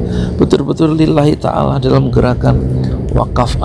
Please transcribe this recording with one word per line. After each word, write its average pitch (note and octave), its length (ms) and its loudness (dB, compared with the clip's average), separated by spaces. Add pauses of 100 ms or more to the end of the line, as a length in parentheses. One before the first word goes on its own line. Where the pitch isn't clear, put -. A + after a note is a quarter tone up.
(380)
Betul-betul D3+ 560 0
lillahi D#3 480 2
ta'ala C#3 400 -2
dalam C3 320 2
gerakan B2 480 2 (560)
wakaf - 480 0